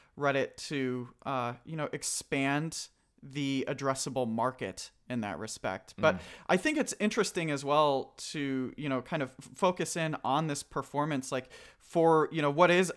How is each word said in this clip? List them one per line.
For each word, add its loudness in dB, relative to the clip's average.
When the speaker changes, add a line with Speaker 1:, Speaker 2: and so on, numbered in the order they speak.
Speaker 1:
Reddit 0
to, -4
uh, -4
you -10
know, -4
expand -2
the -2
addressable -2
market -4
in -4
that -4
respect. -8
But 4
Speaker 2:
Mm. -8
Speaker 1:
I 6
think 0
it's 0
interesting 0
as -2
well 2
to, -4
you -6
know, -2
kind -4
of -6
f-, -18
focus 0
in -2
on 2
this -4
performance, -4
like, -4
for, 4
you -2
know, 4
what 6
is, 4